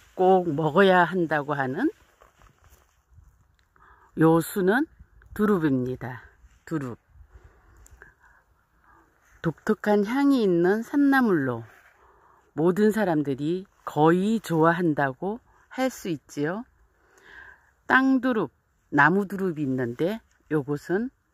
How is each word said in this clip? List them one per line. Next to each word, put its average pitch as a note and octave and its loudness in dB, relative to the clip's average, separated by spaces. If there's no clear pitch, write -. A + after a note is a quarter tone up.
꼭 F#3 4
먹어야 E3+ 4
한다고 D#3 -2
하는 C#3+ -4
요수는 F3+ 2
두릅입니다. C3 -2
두릅. C3+ -8
독특한 G#3 -2
향이 C4+ 2
있는 F#3 2
산나물로 A3+ 0
모든 F#3 2
사람들이 E3 -2
거의 F#3 2
좋아한다고 E3 -2
할 C4 -4
수 - -12
있지요. E3 -8
땅두릅, B3+ 0
나무두릅이 F3+ 0
있는데 C3 -4
요것은 D#3 -4